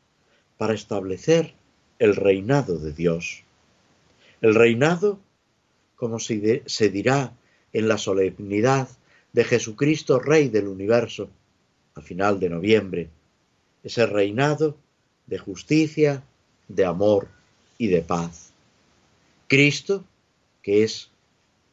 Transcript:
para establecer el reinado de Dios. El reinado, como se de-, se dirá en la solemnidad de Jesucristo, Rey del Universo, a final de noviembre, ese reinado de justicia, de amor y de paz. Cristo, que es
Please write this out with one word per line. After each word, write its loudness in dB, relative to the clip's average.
para 0
establecer -2
el 4
reinado 2
de -8
Dios. -4
El 4
reinado, 2
como -6
se -6
de-, 0
se 0
dirá -2
en -2
la 2
solemnidad -2
de 2
Jesucristo, -2
Rey 2
del 0
Universo, -2
a -18
final -2
de 0
noviembre, 0
ese -2
reinado 0
de -8
justicia, -2
de 0
amor 0
y -2
de 2
paz. -6
Cristo, 2
que 2
es -6